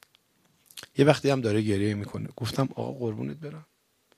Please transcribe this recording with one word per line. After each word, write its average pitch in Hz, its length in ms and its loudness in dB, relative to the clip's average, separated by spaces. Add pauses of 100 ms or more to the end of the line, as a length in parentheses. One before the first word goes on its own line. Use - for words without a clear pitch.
(1000)
یه 139 60 8
وقتی 143 260 4
هم 135 100 2
داره 110 220 4
گریه 104 320 2
می‌کنه. 104 420 -6
گفتم: 127 380 0
«آقا 120 180 -6
قربونت 127 440 -4
برم، 156 300 -14 (520)